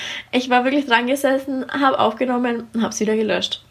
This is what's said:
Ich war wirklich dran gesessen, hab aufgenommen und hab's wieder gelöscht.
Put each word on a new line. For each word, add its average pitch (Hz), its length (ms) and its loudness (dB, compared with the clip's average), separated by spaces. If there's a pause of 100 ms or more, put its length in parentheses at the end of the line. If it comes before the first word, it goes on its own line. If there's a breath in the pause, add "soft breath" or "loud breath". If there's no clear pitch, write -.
(320 loud breath)
Ich 254 180 0
war 247 140 4
wirklich 277 220 2
dran 240 220 2
gesessen, 269 640 0
hab 277 300 2
aufgenommen 240 760 0
und 226 100 0
hab's 214 160 -2
wieder 214 160 0
gelöscht. 202 560 -2